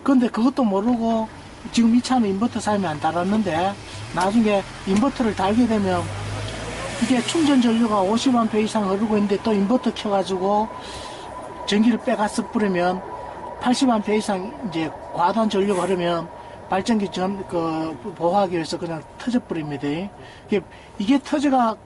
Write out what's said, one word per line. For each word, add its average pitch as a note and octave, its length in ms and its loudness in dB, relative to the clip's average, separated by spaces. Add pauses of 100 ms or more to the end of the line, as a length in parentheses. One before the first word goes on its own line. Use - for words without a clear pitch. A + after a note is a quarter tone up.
근데 B3+ 260 4
그것도 B3+ 340 0
모르고 A3+ 640 0 (440)
지금 A3+ 240 4
이 B3 60 6
차는 A#3+ 280 2
인버터 G#3 300 0
사용이 G3+ 280 0
안 D3+ 120 -4
달았는데 F3+ 760 0 (420)
나중에 G3+ 480 4 (240)
인버터를 G#3+ 480 2
달게 G#3+ 320 2
되면 G3 340 2 (1000)
이게 B3 180 2
충전 C#4+ 400 4
전류가 A3+ 400 4
오십 A#3 340 2
암페어 A3 260 2
이상 G#3+ 280 0
흐르고 G#3 280 0
있는데 G3+ 260 2
또 A3+ 100 2
인버터 G#3 400 2
켜가지고 G3 760 0 (1000)
전기를 A3 320 4
빼가서 G#3 500 -2
뿌리면 F#3 520 0 (580)
팔십 B3+ 300 2
암페어 G#3+ 260 2
이상 G#3 380 -2 (160)
이제 D#3+ 200 -2 (240)
과도한 G3+ 360 2
전류가 G3 340 2
흐르면 F3 440 0 (420)
발전기 G3 420 0
전, F#3 360 -4
그, D#3+ 480 -4 (200)
보호하기 F3 380 2
위해서 E3 240 -2
그냥 E3 260 -6 (140)
터져버립니다. D#3 680 -4 (600)
이게, G3+ 140 0 (360)
이게 A#3+ 240 2
터져가 C4 540 2 (100)